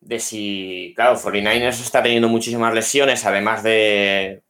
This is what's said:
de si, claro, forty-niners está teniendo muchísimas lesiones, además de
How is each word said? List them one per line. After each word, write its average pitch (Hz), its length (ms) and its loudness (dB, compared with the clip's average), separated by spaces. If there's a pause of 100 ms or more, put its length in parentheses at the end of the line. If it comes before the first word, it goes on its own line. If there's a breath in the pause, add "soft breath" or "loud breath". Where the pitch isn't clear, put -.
de 117 180 -6
si, 95 800 -8
claro, 120 200 4
forty-niners 110 640 -2
está 120 220 0
teniendo 117 260 2
muchísimas 117 460 0
lesiones, 120 520 0
además 104 360 0
de 101 880 2